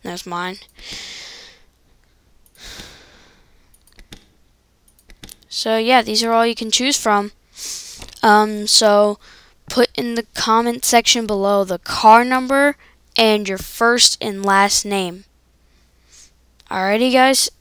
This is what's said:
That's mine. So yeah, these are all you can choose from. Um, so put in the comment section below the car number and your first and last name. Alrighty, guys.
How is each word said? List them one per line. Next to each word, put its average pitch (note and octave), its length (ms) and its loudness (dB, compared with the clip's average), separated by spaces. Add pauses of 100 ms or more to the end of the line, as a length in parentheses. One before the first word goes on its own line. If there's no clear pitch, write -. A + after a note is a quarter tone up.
That's F3 220 -12
mine. F3+ 320 -10 (4000)
So A3+ 300 -4
yeah, A#3 240 2
these A3 220 -2
are A3+ 100 -2
all A3+ 120 2
you A#3 100 -2
can A3 160 -8
choose C4+ 260 0
from. G#3 340 -2 (880)
Um, G#3+ 460 2
so G#3 500 4 (520)
put - 260 0
in A#3 200 -6
the A3+ 100 -6 (100)
comment A#3 480 0
section A#3 420 2
below G3+ 380 0
the F#3 160 -6
car A3+ 460 6
number C4 500 0 (400)
and G#3+ 320 2
your F#3+ 100 -6
first A#3 640 0
and G3 260 -8
last G3 380 2
name. F#3+ 400 -6 (1500)
Alrighty, G#3 420 0
guys. C4 500 2